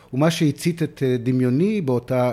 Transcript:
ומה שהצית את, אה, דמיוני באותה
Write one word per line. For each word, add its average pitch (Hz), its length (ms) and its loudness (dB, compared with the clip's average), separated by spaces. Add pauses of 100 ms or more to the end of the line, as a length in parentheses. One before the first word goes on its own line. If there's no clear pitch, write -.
(140)
ומה 151 180 2
שהצית 165 520 -2
את, 147 220 -6
אה, 127 120 2
דמיוני 127 640 0
באותה 123 520 0